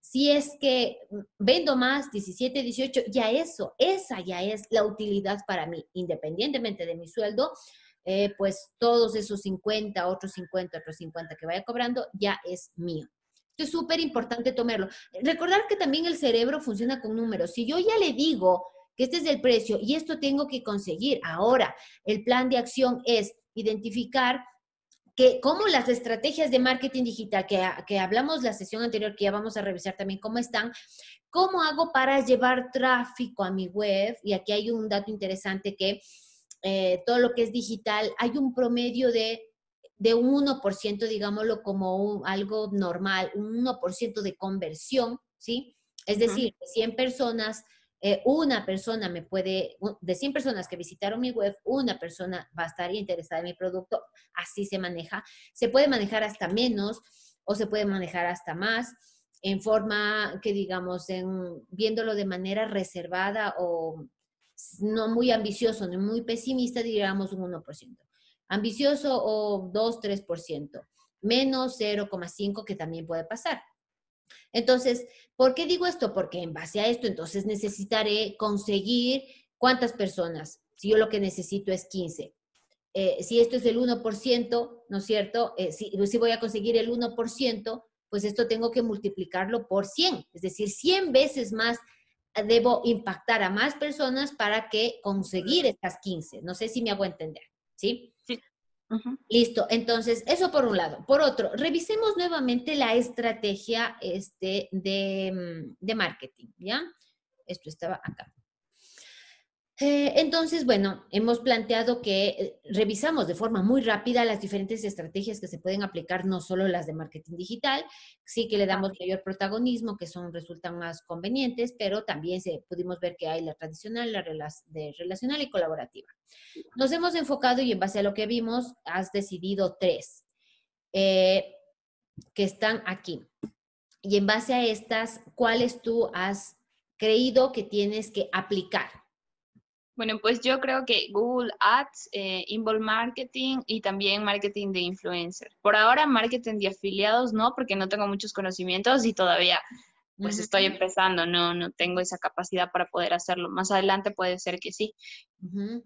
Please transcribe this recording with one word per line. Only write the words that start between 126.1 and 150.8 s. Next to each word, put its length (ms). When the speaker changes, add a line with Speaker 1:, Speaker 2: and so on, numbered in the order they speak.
Speaker 1:
Nos 160
hemos 240
enfocado 460
y 100
en 80
base 200
a 40
lo 100
que 140
vimos, 460
has 300
decidido 680
tres, 460
eh, 640
que 100
están 420
aquí. 400
Y 160
en 100
base 260
a 120
estas, 560
¿cuáles 460
tú 320
has 440
creído 560
que 100
tienes 480
que 220
aplicar? 560
Speaker 2:
Bueno, 260
pues 180
yo 220
creo 240
que 260
Google 480
Ads, 540
eh, 340
inbound 320
marketing 840
y 160
también 420
marketing 480
de 80
influencer. 720
Por 140
ahora, 300
marketing 520
de 120
afiliados 640
no, 200
porque 220
no 140
tengo 180
muchos 240
conocimientos 760
y 60
todavía, 480
pues, 200
Speaker 1:
Ujú. 80
Speaker 2:
estoy 240
empezando, 580